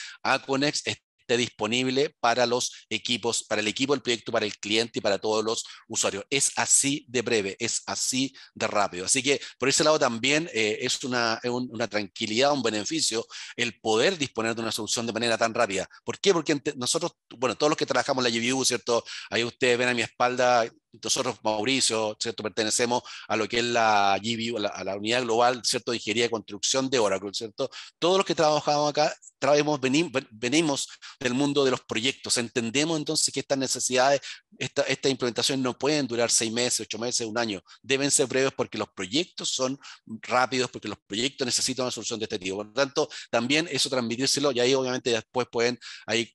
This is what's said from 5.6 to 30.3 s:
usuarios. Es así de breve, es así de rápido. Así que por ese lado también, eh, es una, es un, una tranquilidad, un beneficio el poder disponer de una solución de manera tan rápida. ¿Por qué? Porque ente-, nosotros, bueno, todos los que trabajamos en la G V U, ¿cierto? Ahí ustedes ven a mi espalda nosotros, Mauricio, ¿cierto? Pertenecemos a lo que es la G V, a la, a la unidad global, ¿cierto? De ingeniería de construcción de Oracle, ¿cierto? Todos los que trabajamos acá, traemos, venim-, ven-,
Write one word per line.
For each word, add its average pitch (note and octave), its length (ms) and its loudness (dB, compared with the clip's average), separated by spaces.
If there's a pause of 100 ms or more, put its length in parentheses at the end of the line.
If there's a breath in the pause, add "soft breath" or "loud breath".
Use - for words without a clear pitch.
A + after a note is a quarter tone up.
usuarios. G2 420 -2
Es C#3 280 0
así C#3 500 2
de A#2+ 160 0
breve, G#2 380 0
es A#2 260 -4
así C3 480 -2 (200 loud breath)
de A2+ 120 -2
rápido. F#2+ 380 0
Así B2+ 180 2
que C3+ 180 2 (200 loud breath)
por B2+ 80 2
ese D3+ 160 4
lado D#3 120 6
también, C#3 560 2
eh, A2 280 0
es B2+ 240 -4
una, A#2+ 360 0
es B2 100 -4
un, B2 200 -2
una A2+ 160 -4
tranquilidad, G#2+ 640 0
un C3+ 140 0
beneficio A2 600 -2 (300 loud breath)
el A#2+ 240 -4
poder C3 400 2
disponer A2+ 380 -2
de A#2 60 -6
una A2 100 -4
solución A2+ 340 -4
de A#2+ 60 -4
manera A2+ 260 0
tan A2+ 160 0
rápida. G2 340 0 (140 loud breath)
¿Por - 160 -8
qué? G3 140 4
Porque D#3+ 180 2
ente-, D3 260 0
nosotros, D#3 360 -2 (240)
bueno, A#2 200 0
todos D3+ 140 4
los D#3+ 60 -4
que D3+ 100 -2
trabajamos B2+ 380 2
en A#2+ 80 2
la A#2 40 0
G A2+ 60 0
V B2 120 2
U, C3 100 0
¿cierto? A#2+ 400 0 (260 loud breath)
Ahí A2+ 140 0
ustedes A#2+ 340 2
ven B2 120 2
a B2 40 2
mi A#2 80 0
espalda B2 640 2 (240)
nosotros, A#2 500 -2
Mauricio, A2 760 0
¿cierto? A2 240 -6
Pertenecemos A#2 600 0 (260 loud breath)
a G#2 80 0
lo G#2+ 120 0
que A#2 100 -2
es A#2+ 60 2
la G#2+ 580 4
G A2+ 140 -4
V, A2+ 220 -4
a - 20 -4
la, G#2 80 -2
a F#2+ 160 -10
la F#2+ 120 -4
unidad A2+ 260 0
global, A#2+ 420 2
¿cierto? - 260 -2
De A#2 80 0
ingeniería A2+ 260 0
de A2+ 60 0
construcción A2+ 580 -2
de C3 100 2
Oracle, G2 340 0
¿cierto? A#2 380 -6 (280 loud breath)
Todos F3+ 180 4
los F#3+ 100 2
que E3+ 80 0
trabajamos D3 560 2
acá, D3 240 0 (240)
traemos, D3 420 2
venim-, C3+ 300 2
ven-, B2+ 200 -4